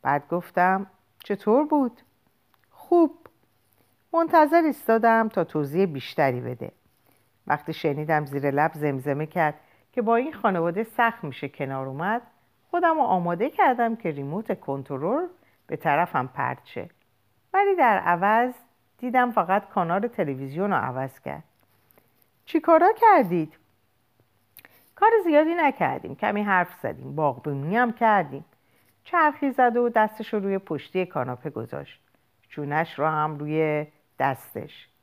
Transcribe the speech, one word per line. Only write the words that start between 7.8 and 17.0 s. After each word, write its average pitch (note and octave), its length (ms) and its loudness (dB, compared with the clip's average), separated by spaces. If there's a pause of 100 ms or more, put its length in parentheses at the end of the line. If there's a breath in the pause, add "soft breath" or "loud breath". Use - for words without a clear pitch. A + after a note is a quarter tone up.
زیر C#3 240 -2
لب D3 240 0
زمزمه C#3+ 520 -4
کرد D3+ 280 -2 (380 soft breath)
که B3 100 -4
با A3+ 140 2
این C4+ 160 -2
خانواده F#3 520 -2
سخت A3+ 400 -2
می‌شه C#3 240 -10
کنار C3+ 380 -6
اومد، F3+ 360 -4 (480)
خودم E4+ 260 2
رو D4 60 0
آماده F3+ 480 0
کردم A#3+ 460 2
که F3+ 140 -6
ریموت D3+ 500 -6
کنترل D3 680 -4 (400 soft breath)
به - 100 -8
طرفم D3 500 0
پرت B2+ 380 -6
شه. - 240 -14 (680)